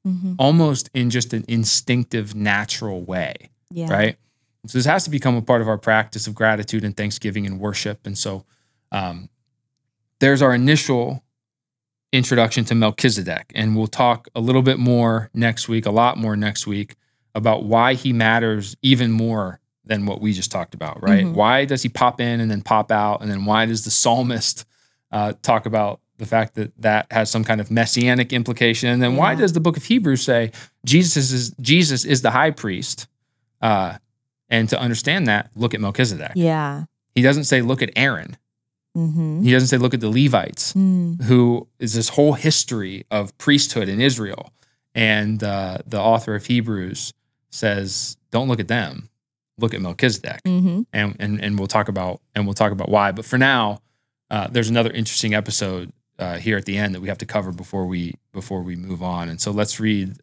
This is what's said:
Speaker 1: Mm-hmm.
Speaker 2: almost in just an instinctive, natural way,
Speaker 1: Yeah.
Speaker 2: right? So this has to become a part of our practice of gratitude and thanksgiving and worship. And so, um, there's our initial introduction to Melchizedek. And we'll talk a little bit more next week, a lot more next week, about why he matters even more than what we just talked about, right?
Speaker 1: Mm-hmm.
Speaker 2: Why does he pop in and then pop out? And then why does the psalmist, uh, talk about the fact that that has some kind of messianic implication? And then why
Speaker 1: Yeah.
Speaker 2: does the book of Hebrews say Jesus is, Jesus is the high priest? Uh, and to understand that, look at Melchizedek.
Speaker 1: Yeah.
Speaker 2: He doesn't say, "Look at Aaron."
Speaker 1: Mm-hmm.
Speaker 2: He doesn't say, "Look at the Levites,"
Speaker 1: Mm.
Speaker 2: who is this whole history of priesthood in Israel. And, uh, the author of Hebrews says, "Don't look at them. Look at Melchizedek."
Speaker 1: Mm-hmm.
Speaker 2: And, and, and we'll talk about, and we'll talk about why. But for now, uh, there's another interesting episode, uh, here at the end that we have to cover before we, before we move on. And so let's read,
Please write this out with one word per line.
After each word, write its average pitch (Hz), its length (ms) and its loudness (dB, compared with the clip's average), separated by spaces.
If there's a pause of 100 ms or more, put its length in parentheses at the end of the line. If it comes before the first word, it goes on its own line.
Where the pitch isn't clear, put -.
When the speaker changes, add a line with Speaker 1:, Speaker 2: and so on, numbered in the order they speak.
Speaker 1:
Mm-hmm. 185 320 -2
Speaker 2:
almost 147 560 4
in 123 160 2
just 120 220 -2
an 113 160 -4
instinctive, 117 880 -2
natural 104 680 -2
way, 87 480 -8 (200)
Speaker 1:
Yeah. 170 220 -8
Speaker 2:
right? 107 240 0 (500)
So - 120 -8
this 123 80 2
has 180 180 2
to 160 60 -8
become 135 260 0
a 113 60 -2
part 120 200 2
of 110 60 -2
our 107 100 -2
practice 110 480 0
of 104 80 -10
gratitude 107 500 0
and 98 120 -4
thanksgiving 101 500 -6
and 98 120 -8
worship. 104 480 -6
And 98 100 -8
so, 98 280 -6 (480)
um, 92 380 -8 (920)
there's 135 220 6
our 127 120 4
initial 131 680 2 (880)
introduction 120 540 2
to 120 80 0
Melchizedek. 107 800 0
And 110 220 0
we'll 110 100 2
talk 120 480 0
a 117 60 -6
little 127 220 2
bit 131 160 2
more 117 540 2
next 117 360 -2
week, 113 180 -2
a 104 40 2
lot 117 280 4
more 110 180 -2
next 104 300 -2
week, 104 300 -6 (380)
about 110 300 0
why 117 300 4
he 127 180 -2
matters 113 680 2
even 123 300 4
more 110 480 -2 (240)
than 104 220 -2
what 101 140 -6
we 107 140 0
just 92 180 -6
talked 90 220 -6
about, 78 280 -10
right? 98 220 4
Speaker 1:
Mm-hmm. 85 100 -2
Speaker 2:
Why 117 300 4
does 135 180 -2
he - 60 -2
pop 123 320 0
in 117 200 0
and 113 100 0
then 104 120 -2
pop 107 300 0
out? 104 300 0
And 104 80 -4
then 98 140 -4
why 107 220 4
does 113 180 -4
the - 60 -8
psalmist, 120 760 0 (460)
uh, 104 200 -2 (100)
talk 113 240 2
about 107 340 -2 (180)
the 110 80 -10
fact 113 300 0
that 107 160 -6 (100)
that 107 280 2
has 113 200 0
some 113 140 0
kind 110 160 0
of 98 100 -8
messianic 120 600 2
implication? 120 580 0
And 123 120 2
then 123 140 2
why 160 160 4
Speaker 1:
Yeah. - 60 -2
Speaker 2:
does 190 160 4
the 165 60 2
book 165 160 2
of 151 80 -8
Hebrews 175 380 2
say 117 280 2 (340)
Jesus 147 480 4
is, 123 280 -4
Jesus 139 440 4
is 127 180 0
the 113 100 2
high 143 180 2
priest? - 560 -8 (560)
Uh, 95 340 0 (520)
and 113 200 2
to 120 120 0
understand 127 480 -2
that, 104 260 0
look 113 200 -2
at 107 60 -6
Melchizedek. 101 540 -2
Speaker 1:
Yeah. 156 500 0 (300)
Speaker 2:
He 123 80 4
doesn't 139 220 4
say, 131 180 2
"Look 123 200 -2
at 120 120 -4
Aaron." 113 420 -2 (600)
Speaker 1:
Mm-hmm. 160 480 -2
Speaker 2:
He 123 80 6
doesn't 127 160 4
say, 131 100 4
"Look 127 160 2
at 123 60 -2
the 107 100 -2
Levites," 120 600 0
Speaker 1:
Mm. 180 500 2
Speaker 2:
who 120 460 4 (100)
is 110 160 -4
this 113 160 -2
whole 147 220 4
history 107 800 -2
of 104 280 -4
priesthood 143 500 2
in 98 120 -2
Israel. 113 520 -2 (420)
And, 107 500 0
uh, 98 420 -4
the 104 140 -4
author 113 340 2
of 101 120 -6
Hebrews 110 640 -2 (380)
says, 101 680 -4 (160)
"Don't 127 160 0
look 120 100 2
at 101 100 -4
them. 95 400 -4 (480)
Look 110 160 0
at 95 80 -6
Melchizedek." 95 640 -2
Speaker 1:
Mm-hmm. 180 400 2 (100)
Speaker 2:
And, 104 280 -2
and, 104 200 -4
and 104 180 -2
we'll 98 100 -4
talk 107 200 0
about, 92 320 -6 (140)
and 104 120 -2
we'll 101 80 0
talk 104 180 2
about 98 160 -4
why. 101 240 4
But 110 120 -10
for 127 140 -2
now, 120 420 2 (520)
uh, 104 160 -4
there's 120 220 0
another 117 200 2
interesting 110 440 -4
episode, 98 580 -4 (260)
uh, 87 200 -6
here 107 180 -2
at 95 80 -6
the 98 120 -4
end 101 200 -2
that 90 40 -12
we 95 80 -8
have 98 100 -6
to - 80 -10
cover 95 260 -4
before 90 340 -6
we, 87 280 -6 (180)
before 95 300 -10
we 90 120 -10
move 90 280 -10
on. 87 260 -6
And 82 120 -10
so 104 120 -4
let's - 260 -2
read, 104 440 -2